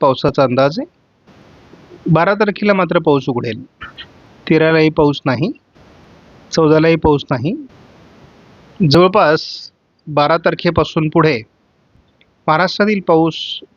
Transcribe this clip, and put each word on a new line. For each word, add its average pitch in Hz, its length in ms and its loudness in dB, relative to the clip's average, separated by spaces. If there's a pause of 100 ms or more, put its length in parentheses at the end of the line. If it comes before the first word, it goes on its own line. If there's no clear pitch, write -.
पावसाचा 143 420 0
अंदाज 135 360 0
आहे. 294 80 -8 (1200)
बारा 170 240 2
तारखेला 208 400 -2
मात्र 175 240 0
पाऊस 147 300 0
उघडेल. 117 360 -6 (840)
तेरालाही 160 400 2
पाऊस 151 340 0
नाही, 143 280 -2 (1000)
चौदालाही 160 440 4
पाऊस 151 340 0
नाही. 143 260 -4 (1300)
जवळपास 170 800 2 (360)
बारा 151 300 0
तारखेपासून 165 720 -2
पुढे 151 340 0 (1040)
महाराष्ट्रातील 190 540 0
पाऊस 165 600 -2 (160)